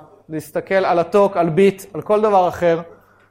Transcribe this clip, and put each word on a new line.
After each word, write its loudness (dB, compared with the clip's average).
להסתכל -8
על 0
הטוק, 0
על 0
ביט, 2
על -10
כל -2
דבר 2
אחר, -2